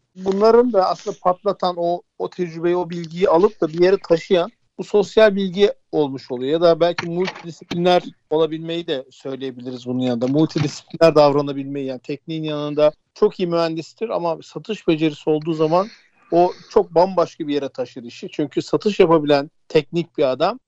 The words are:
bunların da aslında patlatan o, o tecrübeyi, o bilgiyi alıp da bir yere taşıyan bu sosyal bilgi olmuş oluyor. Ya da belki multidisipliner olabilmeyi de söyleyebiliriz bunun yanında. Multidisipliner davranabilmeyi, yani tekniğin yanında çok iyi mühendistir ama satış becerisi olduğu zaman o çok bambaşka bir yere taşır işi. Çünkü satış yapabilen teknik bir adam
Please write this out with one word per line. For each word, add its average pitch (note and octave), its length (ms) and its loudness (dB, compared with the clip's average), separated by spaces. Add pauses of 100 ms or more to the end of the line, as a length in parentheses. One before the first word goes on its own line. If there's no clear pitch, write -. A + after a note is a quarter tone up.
(160)
bunların A3 580 2
da F#3 160 2
aslında F3 320 -8
patlatan F3+ 560 -2
o, E3+ 240 -2 (160)
o - 120 -6
tecrübeyi, E3+ 460 -4
o F3 140 -4
bilgiyi E3+ 400 -4
alıp F3+ 320 2
da E3 60 2
bir D#3+ 120 -6
yere F#3+ 180 4
taşıyan E3+ 520 0 (280)
bu F#3 60 -10
sosyal G#3 520 2
bilgi G3 360 0 (200)
olmuş C#3 400 -2
oluyor. B2+ 200 -4
Ya E3 100 0
da E3 180 6
belki E3+ 300 0
multidisipliner F3 920 -2 (260)
olabilmeyi D#3+ 580 -4
de C3+ 240 -6
söyleyebiliriz B2+ 760 -12
bunun B2 140 -4
yanında. B2 280 -2
Multidisipliner D3+ 880 0
davranabilmeyi, C#3+ 720 2
yani C3 140 -8
tekniğin D#3 440 -10
yanında D3 480 0 (220)
çok G#3 260 0
iyi F3+ 80 -2
mühendistir E3 640 -4
ama E3+ 340 -4
satış - 440 -12
becerisi D#3+ 420 0
olduğu D#3 240 -2
zaman D#3+ 340 0 (440)
o F3 200 4 (180)
çok F3 260 -2
bambaşka E3+ 520 0
bir C#3+ 60 -4
yere C#3 160 -4
taşır B2 340 -12
işi. D3 280 -16
Çünkü D3 300 -6
satış - 380 0
yapabilen D3+ 520 2 (160)
teknik - 500 -2
bir D3+ 60 0
adam D3 440 0